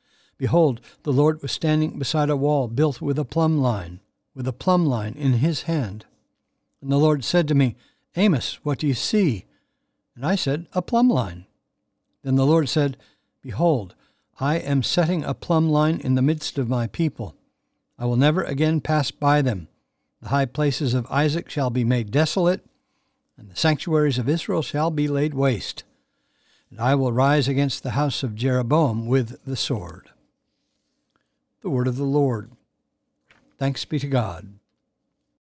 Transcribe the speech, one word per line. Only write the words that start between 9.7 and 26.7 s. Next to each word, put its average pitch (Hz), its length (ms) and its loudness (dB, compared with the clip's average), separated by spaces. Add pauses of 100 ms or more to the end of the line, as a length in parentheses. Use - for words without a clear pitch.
And 123 100 -6
I 180 80 2
said, 160 380 -2
"A 185 100 -2
plumb 240 260 2
line." 98 380 -2 (760)
Then 135 120 0
the 135 120 4
Lord 151 220 4
said, 143 280 0 (440)
"Behold, 123 540 -2 (460)
I 143 160 0
am 143 260 0
setting 165 400 0
a 139 100 -6
plumb 160 360 0
line 156 320 2
in 127 160 0
the 131 60 2
midst 156 360 -2
of 123 100 -2
my 120 200 0
people. 117 480 -4 (600)
I 120 80 -6
will 120 120 0
never 151 260 4
again 156 380 0
pass 151 320 -2
by 147 300 2
them. 101 260 -2 (520)
The 110 100 -12
high 139 160 2
places 139 460 0
of 123 160 -2
Isaac 147 400 -2
shall 135 220 -2
be 117 140 0
made 117 260 0
desolate, 170 560 0 (720)
and 104 120 -20
the 92 60 -20
sanctuaries 151 640 2
of 120 100 0
Israel 165 320 -2
shall 151 300 -2
be 147 160 0
laid 143 280 0
waste. 131 500 -2 (840)
And 104 120 -18